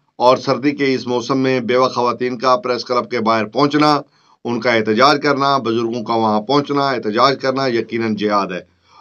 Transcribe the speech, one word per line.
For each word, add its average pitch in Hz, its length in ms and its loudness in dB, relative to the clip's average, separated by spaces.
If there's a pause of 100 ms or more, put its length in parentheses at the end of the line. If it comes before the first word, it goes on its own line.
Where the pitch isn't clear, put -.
(180)
और 123 200 4
सर्दी 135 340 -2
के 135 200 0
इस 123 160 -4
मौसम 123 300 -2
में 131 280 0
बेवा 127 220 4
खवातीन 123 480 -2
का 127 220 2
प्रेस 120 260 -4
क्लब 120 220 -2
के 120 140 -4
बाहर 110 260 0
पहुंचना, 147 460 2 (520)
उनका 120 300 0
एहतजाज 113 440 4
करना, 139 400 0
बुजुर्गों 117 440 -4
का 117 140 -4
वहां 107 260 2
पहुंचना, 139 500 0
एहतजाज 120 440 0
करना 135 320 -2
यकीनन 113 460 -2
जिहाद 101 380 -2
है। 87 140 -10 (340)